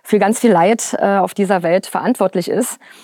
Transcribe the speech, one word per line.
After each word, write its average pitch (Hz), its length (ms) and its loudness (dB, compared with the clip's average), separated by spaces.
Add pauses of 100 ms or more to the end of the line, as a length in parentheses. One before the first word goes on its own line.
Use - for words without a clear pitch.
für 214 160 0
ganz 202 200 2
viel 233 120 4
Leid, 208 480 2
äh, 196 180 2
auf 185 160 -2
dieser 190 300 0
Welt 180 240 0
verantwortlich 190 640 -2
ist. - 280 -4 (260)